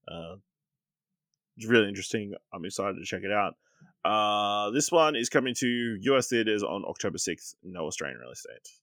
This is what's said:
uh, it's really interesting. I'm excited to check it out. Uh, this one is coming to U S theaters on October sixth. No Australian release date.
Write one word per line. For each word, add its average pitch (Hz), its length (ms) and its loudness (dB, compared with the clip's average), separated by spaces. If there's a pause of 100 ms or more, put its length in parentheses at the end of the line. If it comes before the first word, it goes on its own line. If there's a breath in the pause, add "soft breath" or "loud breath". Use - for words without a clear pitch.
(100)
uh, 82 260 -12 (1200)
it's 110 100 -12
really 110 220 6
interesting. 101 460 -6 (180)
I'm 90 120 -10
excited 98 340 -4
to 90 60 -10
check 95 180 -6
it 95 100 -4
out. 101 220 2 (500 soft breath)
Uh, 104 680 2
this 147 180 0
one 156 240 6
is 139 140 -2
coming 131 300 2
to 120 420 -2
U 135 160 4
S 123 120 2
theaters 107 340 2
on 98 260 -2
October 90 300 -4
sixth. - 440 -6
No 90 240 -6
Australian 73 320 -6
release 62 300 -16
date. 57 200 -18 (140)